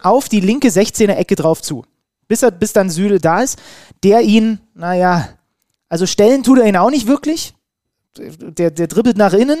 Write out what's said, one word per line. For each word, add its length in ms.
auf 260
die 100
linke 300
Sechzehner 480
Ecke 180
drauf 280
zu. 200
Bis 160
er, 80
bis 220
dann 180
Süle 280
da 220
ist, 180
der 180
ihn, 380
naja, 540
also 160
stellen 380
tut 160
er 80
ihn 100
auch 140
nicht 160
wirklich. 480
Der, 540
der 160
dribbelt 320
nach 160
innen, 260